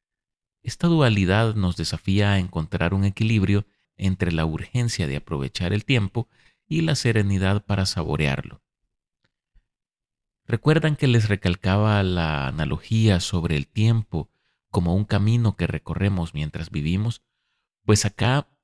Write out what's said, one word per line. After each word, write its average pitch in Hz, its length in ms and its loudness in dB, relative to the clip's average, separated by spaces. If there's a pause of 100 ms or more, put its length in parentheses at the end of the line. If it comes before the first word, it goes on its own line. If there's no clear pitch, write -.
(640)
Esta - 240 -4
dualidad 110 720 2
nos 90 200 0
desafía 101 560 0
a 98 60 2
encontrar 87 560 -2
un 98 100 0
equilibrio 101 640 0 (300)
entre 92 360 -2
la 80 140 0
urgencia 90 600 -4
de 69 100 -4
aprovechar 71 560 -6
el 104 120 -2
tiempo 113 440 -2 (380)
y 160 160 -2
la 160 120 0
serenidad 101 720 0
para 92 200 0
saborearlo. 76 760 -4 (1800)
¿Recuerdan 151 500 2
que 147 100 0
les 117 220 4
recalcaba 101 720 2
la 82 440 0
analogía 80 720 0
sobre 80 360 -2
el 71 100 -2
tiempo 107 640 0 (400)
como 87 240 0
un 101 100 0
camino 110 520 0
que 87 100 -2
recorremos 82 680 -2
mientras 76 360 -6
vivimos? 92 520 -2 (640)
Pues 104 200 4
acá 120 440 -2 (160)